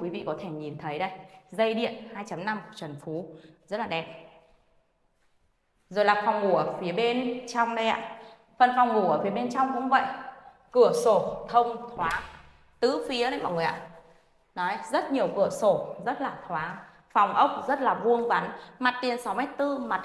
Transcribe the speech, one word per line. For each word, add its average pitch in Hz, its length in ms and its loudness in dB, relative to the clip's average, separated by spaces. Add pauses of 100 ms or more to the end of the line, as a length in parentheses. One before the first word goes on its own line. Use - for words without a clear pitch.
quý 175 80 -4
vị 170 160 -6
có 151 140 -4
thể 190 100 -10
nhìn 151 280 -8
thấy 151 220 -6
đây. 190 120 -4 (380)
Dây 220 240 0
điện 226 420 -4
hai 202 120 -10
chấm 175 180 -8
năm 214 120 -2
của 170 180 -16
Trần 151 260 -10
Phú, 165 340 -8 (320)
rất 202 100 -4
là 226 100 -4
đẹp. 165 420 -8 (1600)
Rồi 202 160 2
là 208 200 4
phòng 214 160 2
ngủ 196 140 4
ở 156 240 2
phía 175 120 -4
bên 240 500 0 (120)
trong 233 220 0
đây 226 120 0
ạ. - 320 -2 (380)
Phần 247 180 8
phòng 247 180 4
ngủ 202 160 4
ở 156 140 2
phía 196 60 -2
bên 240 200 -2
trong 262 240 0
cũng 254 160 -4
vậy. 262 160 4 (680)
Cửa 233 200 8 (140)
sổ - 440 4
thông 233 460 2
thoáng 170 280 -2 (560)
tứ 277 300 2
phía 247 220 0
đấy 285 120 -4
mọi 180 100 -2
người 170 100 0
ạ. - 160 -2 (760)
Đấy, 185 220 -2 (140)
rất 311 200 0
nhiều 240 240 2
cửa 190 140 2
sổ, - 460 2 (100)
rất 277 160 -4
là 262 140 -4 (120)
thoáng. 170 300 -6 (320)
Phòng 202 240 4
ốc - 340 2
rất 277 140 0
là 226 120 4
vuông 233 340 2
vắn, 180 240 0 (280)
mặt 247 220 2
tiền 247 200 -2
sáu 208 120 -4
mét 254 240 -2
tư, 285 200 0
mặt 220 280 -4